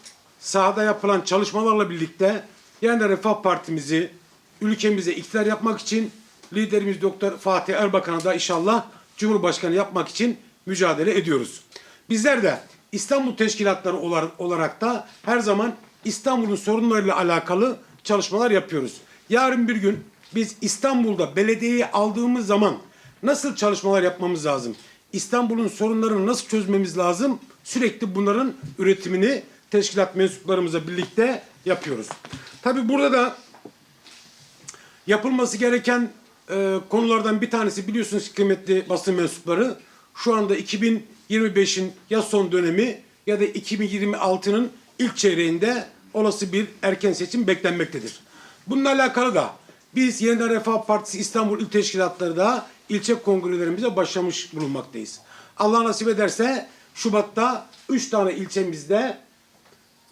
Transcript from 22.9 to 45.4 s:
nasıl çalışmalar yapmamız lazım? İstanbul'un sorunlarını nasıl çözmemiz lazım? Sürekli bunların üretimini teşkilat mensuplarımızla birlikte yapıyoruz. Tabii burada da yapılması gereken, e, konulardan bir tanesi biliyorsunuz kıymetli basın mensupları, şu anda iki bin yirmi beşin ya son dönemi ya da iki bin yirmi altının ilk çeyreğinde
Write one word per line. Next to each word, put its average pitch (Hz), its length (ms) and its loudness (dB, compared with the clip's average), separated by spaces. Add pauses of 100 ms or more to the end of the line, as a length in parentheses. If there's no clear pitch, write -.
nasıl - 340 0
çalışmalar 196 460 2
yapmamız 175 440 -2
lazım? 123 300 -2 (360)
İstanbul'un 226 560 0
sorunlarını 220 580 0
nasıl 240 220 -2
çözmemiz 196 500 0
lazım? 185 400 0 (260)
Sürekli 226 500 -2
bunların 202 400 2 (240)
üretimini 190 640 2 (280)
teşkilat 190 460 0
mensuplarımızla 175 720 0
birlikte 220 540 -2 (220)
yapıyoruz. 147 420 -2 (560)
Tabii 247 260 0
burada 277 240 4
da 254 240 2 (1700)
yapılması 240 500 0
gereken, 240 540 2 (400)
e, 190 260 0 (120)
konulardan 220 520 2
bir 226 100 -2
tanesi 202 380 -2
biliyorsunuz 208 460 -4
kıymetli 190 540 0
basın 180 260 0
mensupları, 175 640 -2 (380)
şu 233 200 0
anda 202 220 2
iki 202 260 -4
bin 226 240 2 (220)
yirmi 214 280 0
beşin 185 360 2 (180)
ya 214 120 0
son 196 300 0
dönemi 180 500 0 (240)
ya 202 140 0
da 208 40 2
iki 208 360 -4
bin 208 80 0
yirmi 202 280 -2
altının 202 540 0 (280)
ilk 247 180 -2
çeyreğinde 170 720 2 (280)